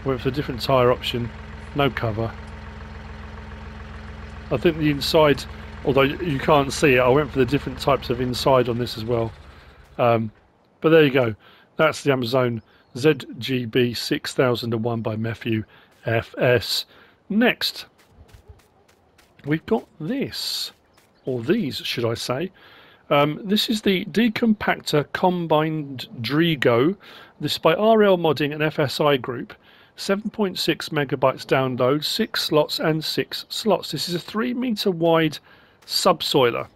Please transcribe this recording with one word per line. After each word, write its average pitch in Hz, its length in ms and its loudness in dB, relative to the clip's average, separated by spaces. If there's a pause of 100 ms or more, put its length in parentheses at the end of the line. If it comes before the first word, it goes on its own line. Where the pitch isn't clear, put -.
Went 131 160 -2
for 131 80 -2
a 131 40 0
different 139 280 -6
tyre 123 320 4
option. 120 380 -4 (440)
No 143 160 2
cover. 113 400 -4 (2250)
I 147 60 0
think 156 200 2
the 151 120 2
inside, 147 520 4 (440)
although 135 160 4
y-, 143 200 2
you 139 180 -2
can't 139 340 4
see 139 220 4
it, 127 40 4
I 127 80 4
went 131 240 2
for 135 80 -2
the 131 60 6
different 131 340 -4
types - 300 0
of 120 100 -2
inside 127 480 2
on 117 100 -2
this 120 200 -6
as 110 80 -8
well. 113 260 -2 (680)
Um, 117 340 2 (500)
but 160 80 2
there 156 160 8
you 135 60 4
go. 123 220 2 (440)
That's 156 260 2
the 143 80 2
Amazone 123 500 0 (360)
Z 143 220 2 (180)
G 123 280 -4
B 120 280 2
six - 400 -6
thousand 120 400 0
and 110 100 -2
one 117 180 -4
by 110 140 -4
Mefew 110 480 -4 (420)
F 117 320 -2
S. 123 480 2 (440)
Next, - 560 0 (1600)
we've 151 220 -2
got 233 200 -2 (140)
this, - 680 -6 (540)
or 127 160 -4
these, 147 360 -2
should - 260 -6
I 113 100 0
say. 135 380 -6 (580)
Um, 147 340 2
this 214 260 -2
is 214 120 -2
the 190 240 0
Decompactor 196 1080 0
Combined 156 960 -2 (120)
Drigo. 139 800 2 (420)
This 151 140 -4
is - 40 -6
by 160 180 2
R 220 280 4
L 196 140 6
Modding 151 360 0
and 151 100 -2
F 156 160 -2
S 143 200 -2
I 147 180 4
Group. 123 360 -8 (420)
Seven 196 340 -4
point 190 300 -4
six - 300 -2
megabytes 143 560 0
download, 131 580 2
six - 400 -2
slots - 360 0
and 160 240 0
six - 460 -6
slots. - 420 -2
This 156 180 -6
is 175 60 -4
a 165 40 -4
three 240 340 -6
meter 233 380 -2
wide 160 480 2 (460)
subsoiler 135 920 2